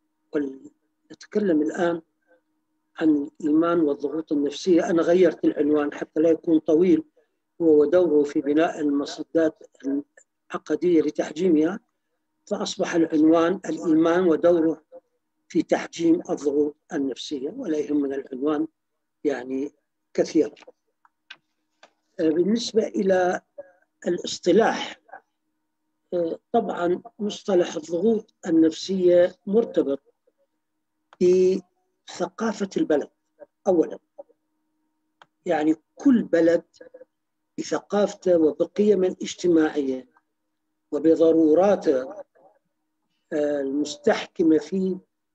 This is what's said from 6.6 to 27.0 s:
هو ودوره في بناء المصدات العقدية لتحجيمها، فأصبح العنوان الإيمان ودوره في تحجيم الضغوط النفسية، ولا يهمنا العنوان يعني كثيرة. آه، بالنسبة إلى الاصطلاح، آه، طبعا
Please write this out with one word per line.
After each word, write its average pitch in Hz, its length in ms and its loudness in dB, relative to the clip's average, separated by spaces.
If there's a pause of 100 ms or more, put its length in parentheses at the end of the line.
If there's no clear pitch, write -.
هو 151 200 6
ودوره 151 420 2
في 147 180 -4
بناء 156 380 0
المصدات 151 800 -2 (920)
العقدية 160 500 0
لتحجيمها، 160 760 -2 (680)
فأصبح 190 500 -6
العنوان 165 720 2
الإيمان 165 600 2
ودوره 160 560 2 (640)
في - 160 -2
تحجيم 165 680 -2
الضغوط 147 460 -2 (180)
النفسية، 139 560 -8
ولا 208 280 -8
يهمنا 143 380 -2
العنوان 147 520 -4 (560)
يعني 131 480 -6 (420)
كثيرة. - 420 0 (1600)
آه، 160 100 0
بالنسبة 202 580 0
إلى 185 540 0 (680)
الاصطلاح، 175 920 0 (1120)
آه، 170 260 -4 (120)
طبعا 185 500 -2 (180)